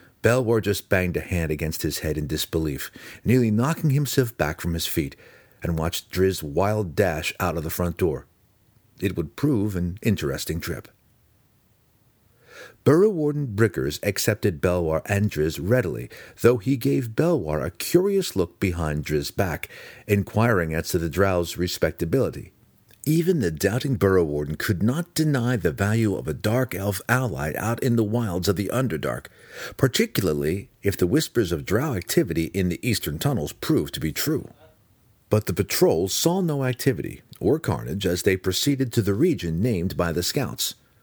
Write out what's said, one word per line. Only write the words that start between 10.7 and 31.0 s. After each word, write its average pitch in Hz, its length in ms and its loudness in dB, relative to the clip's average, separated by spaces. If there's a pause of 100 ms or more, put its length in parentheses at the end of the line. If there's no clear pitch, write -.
Burrow 180 280 6
Warden 147 440 -2
Brickers 78 480 0
accepted 101 580 0
Belwar 85 460 0
and 101 240 2
Drizzt 76 300 -2
readily, 101 480 0 (320)
though 123 160 6
he 127 200 0
gave 127 380 0
Belwar 92 500 0
a 90 60 -4
curious 196 640 2
look 90 240 0
behind 80 460 -2
Drizzt's 73 260 -2
back, 87 380 -2 (400)
inquiring 101 680 2
as 82 140 -2
to 90 100 0
the 82 120 -2
Drow's 90 460 0
respectability. 85 960 -2 (520)
Even 165 360 2
the 87 100 0
doubting 107 460 0
Burrow 95 280 4
Warden 73 320 -4
could 92 260 -2
not 135 320 0
deny 127 420 2
the 85 140 0
value 104 460 2
of 64 100 -6
a 76 80 -2
Dark 117 400 -2
Elf 101 340 -4
ally 127 480 0
out 117 260 -2
in 120 140 2
the 113 80 4
wilds 101 440 -2
of 92 80 4
the 98 160 -2
Underdark, 82 540 -2 (500)
particularly 92 920 0 (120)
if 98 140 0
the 90 100 2